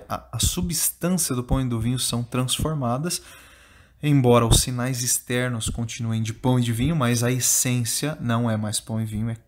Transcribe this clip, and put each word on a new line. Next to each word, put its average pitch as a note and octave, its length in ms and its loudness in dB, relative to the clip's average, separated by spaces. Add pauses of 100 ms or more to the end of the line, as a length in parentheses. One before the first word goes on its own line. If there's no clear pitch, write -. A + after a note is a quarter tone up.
a, - 240 -8
a A#2+ 60 -6
substância F3 960 -2
do B2 100 -2
pão C3+ 160 2
e C3 80 0
do A#2 120 -2
vinho B2 180 0
são A#2+ 240 -2
transformadas, C3 1000 -2 (800)
embora B2 440 6
os A2+ 140 6
sinais B2 420 -4
externos B2 680 -2
continuem A2+ 540 -4
de A2 100 -4
pão B2+ 260 2
e A#2+ 40 4
de A#2+ 100 0
vinho, C3+ 240 0
mas A#2+ 260 2
a A#2+ 80 2
essência B2 920 0
não A#2 300 0
é A2 60 0
mais G#2+ 240 -2
pão A2+ 200 -6
e A2+ 40 -2
vinho, A2 260 -4
é A2+ 60 -6 (120)